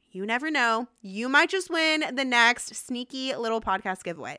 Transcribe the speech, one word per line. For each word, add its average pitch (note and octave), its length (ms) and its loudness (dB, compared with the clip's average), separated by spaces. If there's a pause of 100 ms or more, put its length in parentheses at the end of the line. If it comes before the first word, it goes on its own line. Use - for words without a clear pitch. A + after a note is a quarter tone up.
(120)
you F#3 120 -8
never B3 260 -2
know. A#3+ 380 2 (140)
You G#3+ 260 -6
might D4 220 6
just F#4+ 180 -2
win D#4+ 340 2 (120)
the C4+ 100 0
next A#3+ 500 4
sneaky C4 600 -6
little A3+ 260 -2
podcast F#3+ 420 -4
giveaway, D3 360 -10